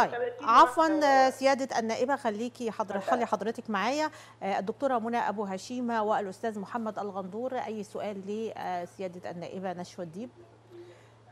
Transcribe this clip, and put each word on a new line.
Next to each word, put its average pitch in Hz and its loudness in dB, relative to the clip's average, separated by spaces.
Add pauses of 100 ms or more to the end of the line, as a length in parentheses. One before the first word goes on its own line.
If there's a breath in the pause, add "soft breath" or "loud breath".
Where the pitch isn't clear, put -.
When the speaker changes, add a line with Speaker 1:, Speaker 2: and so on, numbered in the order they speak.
Speaker 1:
طيب، 220 6
Speaker 2:
وثلاثين 240 -4
Speaker 1:
عفواً، 311 8
Speaker 2:
واحدة 294 6
و- 262 6
Speaker 1:
سيادة 262 2
النائبة، 240 0
خليكي 240 -4
حضر-، 196 -4
Speaker 2:
اتفضل. 190 -2
Speaker 1:
خلي 240 4
حضرتك 220 -2
معايا. 254 0 (320 loud breath)
آه، 196 0
الدكتورة 233 0
منى 233 0
أبو 208 0
هشيمة 233 -2
والأستاذ 208 -2
محمد 220 -6
الغندور، 202 -6
أي 214 -6
سؤال 196 -8
لسيادة 180 -6
النائبة 175 -8
نشوى 175 -10
الديب؟ 185 -10 (1000 loud breath)